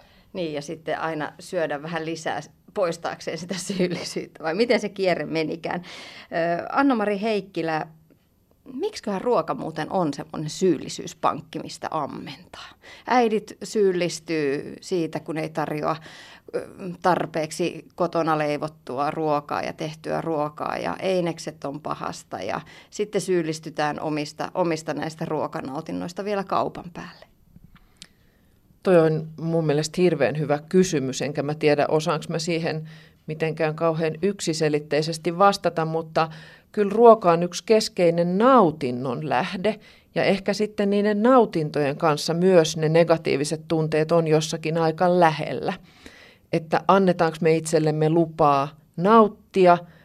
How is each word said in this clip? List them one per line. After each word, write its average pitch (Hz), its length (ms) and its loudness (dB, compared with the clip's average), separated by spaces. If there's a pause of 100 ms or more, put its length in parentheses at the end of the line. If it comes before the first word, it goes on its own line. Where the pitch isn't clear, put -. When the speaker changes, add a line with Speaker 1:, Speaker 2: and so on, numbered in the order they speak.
(320)
Speaker 1:
Niin, 170 200 -6
ja 147 100 -6
sitten 156 380 -8
aina 156 400 -6
syödä 151 420 -4
vähän 160 240 -6
lisää 160 340 -6 (340)
poistaakseen 165 640 -4
sitä 180 200 -10
syyllisyyttä, 180 840 -6
vai 160 120 -4
miten 214 260 2
se 208 80 -6
kierre 180 380 -2
menikään. 165 560 -4
Ö, - 920 -6
Anna-Mari 220 480 0
Heikkilä, 170 680 -4 (840)
miksiköhän 254 480 -6
ruoka 165 340 0
muuten 156 380 -8
on 170 220 0
semmoinen 156 360 -10
syyllisyyspankki, - 1080 -2
mistä - 320 -10
ammentaa? - 800 -10 (380)
Äidit 220 580 0
syyllistyy 165 1160 -2
siitä, 160 400 -4
kun 156 180 -8
ei 160 100 -6
tarjoa, 156 480 -4 (580)
ö, - 140 -6 (340)
tarpeeksi 165 800 -2 (100)
kotona 165 440 0
leivottua 147 720 -4
ruokaa 147 520 -2
ja - 100 -6
tehtyä 156 480 -6
ruokaa, 156 560 -4
ja - 240 -6
einekset 170 640 -4
on 143 160 -8
pahasta, - 580 -10
ja 95 220 -6 (300)
sitten 208 300 -4
syyllistytään 156 800 -2
omista, 151 540 -6
omista 160 400 -2
näistä 156 300 -8
ruokanautinnoista 160 1000 -6
vielä 196 200 -4
kaupan 175 500 -4
päälle. 175 320 -18 (1600)
Speaker 2:
Toi 185 160 6
on 160 300 4 (120)
mun 165 260 -2
mielestä 156 360 0
hirveän 147 360 2
hyvä 147 200 0 (100)
kysymys, 156 540 2
enkä 147 200 -2
mä 147 120 -4
tiedä, 147 340 4
osaanko 156 400 0
mä 165 100 -4
siihen 160 500 -4 (380)
mitenkään 156 480 -2
kauhean 160 380 0 (100)
yksiselitteisesti 160 1160 0
vastata, 185 460 2
mutta 160 440 -2 (440)
kyllä 202 220 0
ruoka 220 380 8
on 170 100 2
yksi 175 240 -4
keskeinen 175 720 2
nautinnon 147 880 2
lähde, 180 520 -2 (340)
ja 170 100 0
ehkä 196 280 2
sitten 208 380 -2
niiden 208 320 2
nautintojen 156 720 2
kanssa 156 380 0
myös 170 420 6
ne 156 120 0
negatiiviset 160 800 2
tunteet 160 440 0
on 165 160 4
jossakin 160 500 0
aika 170 420 2
lähellä. 156 520 2 (800)
Että 160 360 -2
annetaanko 180 520 4
me 160 160 4
itsellemme 156 540 0
lupaa 160 580 2 (280)
nauttia 196 800 4 (260)